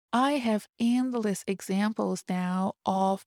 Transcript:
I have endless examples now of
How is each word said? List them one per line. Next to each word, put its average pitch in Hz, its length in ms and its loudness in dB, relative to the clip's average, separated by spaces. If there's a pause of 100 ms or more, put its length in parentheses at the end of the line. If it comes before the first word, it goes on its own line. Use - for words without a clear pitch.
(120)
I 269 220 2
have 226 340 0 (100)
endless 240 720 0
examples 196 800 -2
now 185 460 -2 (120)
of 190 400 0